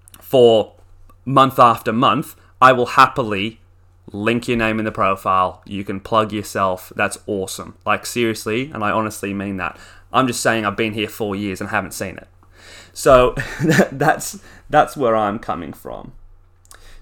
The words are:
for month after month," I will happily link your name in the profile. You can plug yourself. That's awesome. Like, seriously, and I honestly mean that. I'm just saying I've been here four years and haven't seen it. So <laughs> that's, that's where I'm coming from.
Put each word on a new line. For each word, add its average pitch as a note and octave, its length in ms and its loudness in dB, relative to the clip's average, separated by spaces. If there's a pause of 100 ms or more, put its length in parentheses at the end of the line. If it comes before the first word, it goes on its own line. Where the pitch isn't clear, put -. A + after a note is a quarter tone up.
(200)
for A#2 540 4 (500)
month C3 340 4
after A#2 340 4
month," B2 440 0 (240)
I C3 120 8
will A#2+ 140 2
happily A2+ 720 2 (520)
link A2+ 340 0
your A#2+ 120 0
name A2 200 0
in A2 60 -4
the G#2+ 80 -4
profile. F#2+ 720 0
You G2 200 -8
can G2 160 -8
plug G#2+ 320 0
yourself. G2 640 -2
That's G#2 320 -2
awesome. F#2 600 -6
Like, G#2 180 -2
seriously, A#2 680 -2
and F2+ 120 -6
I G#2 60 0
honestly G#2 420 -2
mean G2 240 -6
that. F2 220 -6 (340)
I'm B2+ 140 2
just A#2+ 160 -4
saying A2+ 240 0
I've G2+ 100 -2
been A2+ 160 -2
here G#2 160 -4
four G#2 260 -6
years G2 280 -4
and G2+ 80 -8
haven't G2 240 -4
seen G2 240 -10
it. - 100 -20 (640)
So B2+ 420 0 (300)
<laughs> D#3+ 260 2
that's, C#3+ 480 -4 (300)
that's D3 300 2
where A2+ 180 2
I'm G#2+ 220 0
coming E2 340 -8
from. A1+ 400 -16 (880)